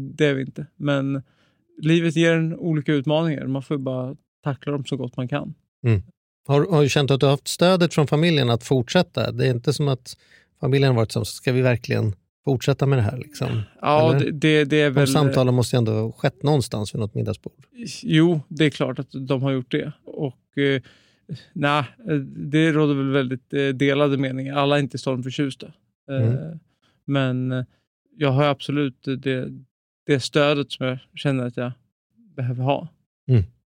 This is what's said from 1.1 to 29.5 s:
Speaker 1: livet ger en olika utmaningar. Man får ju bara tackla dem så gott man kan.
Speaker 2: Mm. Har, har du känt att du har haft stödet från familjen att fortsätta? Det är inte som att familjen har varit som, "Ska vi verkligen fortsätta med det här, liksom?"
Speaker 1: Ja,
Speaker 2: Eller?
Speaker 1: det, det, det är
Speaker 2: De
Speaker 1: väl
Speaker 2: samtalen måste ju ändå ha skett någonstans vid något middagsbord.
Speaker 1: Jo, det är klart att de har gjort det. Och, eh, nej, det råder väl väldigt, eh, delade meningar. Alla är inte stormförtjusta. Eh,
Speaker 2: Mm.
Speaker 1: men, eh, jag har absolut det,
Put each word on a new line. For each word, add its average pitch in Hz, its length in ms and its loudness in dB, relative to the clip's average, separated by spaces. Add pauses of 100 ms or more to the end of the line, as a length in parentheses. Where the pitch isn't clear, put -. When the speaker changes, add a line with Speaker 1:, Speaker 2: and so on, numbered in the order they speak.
Speaker 1:
livet 165 340 2
ger 165 180 4
en 160 220 0
olika 156 380 -2
utmaningar. 147 540 0
Man 135 160 -4
får 151 140 -4
ju 135 60 -8
bara 131 320 -6 (280)
tackla 143 280 -6
dem 139 140 -4
så 143 120 -6
gott 127 200 -8
man 127 100 -4
kan. 147 260 -6 (340)
Speaker 2:
Mm. 107 140 4 (460)
Har, 143 240 4
har 151 100 4
du 139 80 4
känt 139 220 2
att 135 80 2
du 143 60 4
har 135 80 6
haft - 140 -4
stödet 175 460 2
från 147 140 2
familjen 151 420 2
att 117 140 0
fortsätta? 127 680 0
Det 127 160 0
är 131 40 2
inte 123 220 -2
som 143 140 -2
att - 300 -4 (420)
familjen 135 300 2
har 127 60 4
varit 113 160 2
som, 107 140 -2
"Ska - 260 -4
vi 123 100 2
verkligen 117 520 0 (320)
fortsätta 139 400 0
med 135 120 4
det 123 60 2
här, 127 140 -2
liksom?" 120 440 -6 (200)
Speaker 1:
Ja, 151 340 4
Speaker 2:
Eller? 139 100 2
Speaker 1:
det, - 60 -4
det, 151 340 2
det 151 160 2
är 147 80 4
Speaker 2:
De 127 60 -2
Speaker 1:
väl 139 120 4
Speaker 2:
samtalen 135 460 4
måste 123 220 0
ju - 20 4
ändå 110 140 2
ha 110 200 -2
skett - 320 -4
någonstans 127 520 0
vid - 40 -4
något 104 160 -6
middagsbord. - 500 -8 (380)
Speaker 1:
Jo, 165 440 2
det 156 180 0
är 143 40 4
klart 131 300 -4
att 135 120 -8
de 135 300 -4
har 135 100 0
gjort 131 200 -4
det. 147 200 -4 (140)
Och, - 520 -10
eh, 139 240 0 (720)
nej, 147 300 0 (520)
det 160 360 0
råder 147 240 2
väl 135 160 -2
väldigt, 131 420 -4
eh, 139 140 0
delade 139 500 2
meningar. 135 380 -4
Alla 143 200 2
är 147 40 2
inte 143 180 -4
stormförtjusta. 131 680 -4 (440)
Eh, 123 160 0
Speaker 2:
Mm. 160 320 -4 (460)
Speaker 1:
men, 127 460 -2
eh, 127 140 -4 (520)
jag 143 140 2
har 139 140 4
absolut 143 600 -2 (120)
det, 131 320 -4 (580)